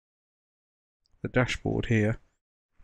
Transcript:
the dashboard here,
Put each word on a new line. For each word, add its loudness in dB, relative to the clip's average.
the -4
dashboard -2
here, 2